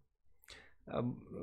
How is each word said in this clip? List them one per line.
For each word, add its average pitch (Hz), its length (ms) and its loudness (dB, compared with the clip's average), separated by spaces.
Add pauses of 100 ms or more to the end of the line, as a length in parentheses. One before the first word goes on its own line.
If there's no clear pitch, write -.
(960)
Uh, - 40 8 (440)